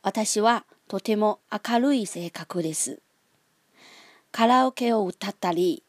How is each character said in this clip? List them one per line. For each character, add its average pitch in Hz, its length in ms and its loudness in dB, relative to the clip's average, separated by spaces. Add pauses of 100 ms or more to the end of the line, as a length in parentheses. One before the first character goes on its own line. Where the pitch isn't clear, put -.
私 208 380 -2
は 233 240 2 (240)
と 190 120 -6
て 214 160 0
も 208 240 0 (100)
明 226 300 -2
る 277 140 2
い 220 120 0
性 170 240 -10
格 170 320 -8
で 160 100 -4
す。 - 280 -6 (1300)
カ 226 160 2
ラ 254 200 6
オ 262 60 -2
ケ 233 220 -2
を 214 100 0
歌 190 260 -6
っ - 40 -16
た 180 180 -4
り 170 360 0